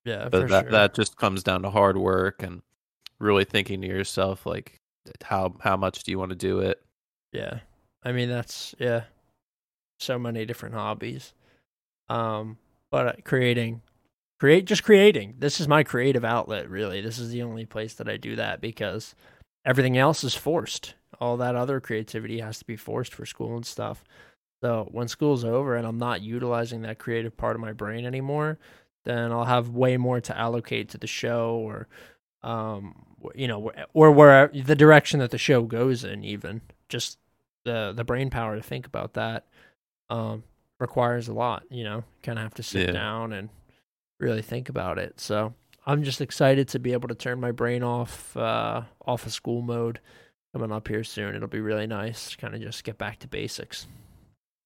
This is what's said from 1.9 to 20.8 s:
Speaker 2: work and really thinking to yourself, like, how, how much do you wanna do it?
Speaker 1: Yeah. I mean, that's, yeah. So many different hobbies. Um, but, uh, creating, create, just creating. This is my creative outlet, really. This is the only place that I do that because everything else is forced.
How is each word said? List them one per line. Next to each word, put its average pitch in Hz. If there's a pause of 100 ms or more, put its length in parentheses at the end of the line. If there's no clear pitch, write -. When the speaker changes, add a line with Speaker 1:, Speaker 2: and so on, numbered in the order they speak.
Speaker 2:
work 95
and 90 (560)
really 101
thinking 98
to 95
yourself, 95
like, - (420)
how, 92
how 98
much 95
do -
you 92
wanna 92
do 92
it? 92 (500)
Speaker 1:
Yeah. - (420)
I 123
mean, 123
that's, -
yeah. 117 (960)
So 127
many 117
different 113
hobbies. 107 (760)
Um, 110 (320)
but, 131
uh, 117 (120)
creating, 120 (580)
create, 165
just 208
creating. 190
This 139
is 147
my 147
creative 127
outlet, 110
really. 98
This 113
is 117
the 120
only 113
place 110
that 113
I 104
do 113
that 107
because 107 (500)
everything 127
else 143
is 123
forced. - (260)